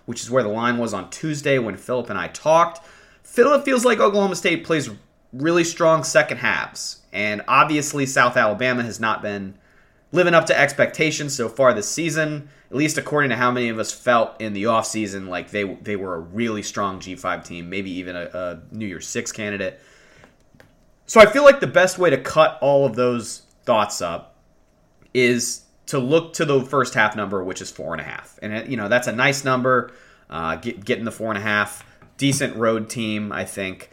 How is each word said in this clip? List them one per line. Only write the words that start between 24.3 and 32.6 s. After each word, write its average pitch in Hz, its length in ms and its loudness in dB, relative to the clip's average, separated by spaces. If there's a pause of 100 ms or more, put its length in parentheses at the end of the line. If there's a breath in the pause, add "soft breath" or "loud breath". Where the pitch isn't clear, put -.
is 123 500 2 (240)
to 143 120 -2
look 156 340 2
to 170 120 -2
the 139 160 2
first 131 320 -2
half 110 240 2
number, 98 260 -4
which 92 180 -8
is 95 80 -12
four - 240 -10
and 80 60 -6
a 73 60 -10
half. - 360 -16
And, 113 280 -8
you 131 80 -4
know, 104 100 -4
that's 123 200 2
a 120 40 0
nice 135 320 0
number, 127 480 0 (380 loud breath)
uh, 82 260 -4
get, 98 300 -10
getting 110 180 -2
the 110 80 -6
four 110 180 -8
and 107 80 -4
a 101 40 -4
half. 104 440 -2 (300 soft breath)
Decent 135 400 0
road 110 340 0